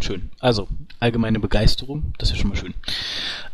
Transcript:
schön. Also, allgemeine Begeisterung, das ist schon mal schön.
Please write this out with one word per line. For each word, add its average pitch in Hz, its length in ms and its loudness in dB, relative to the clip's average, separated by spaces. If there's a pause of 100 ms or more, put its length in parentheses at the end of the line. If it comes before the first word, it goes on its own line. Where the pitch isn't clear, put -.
schön. - 400 -2
Also, 110 260 2 (320)
allgemeine 113 400 2
Begeisterung, 120 800 4
das - 140 0
ist 101 60 -4
schon 104 120 2
mal 95 60 -2
schön. 92 180 -6 (800)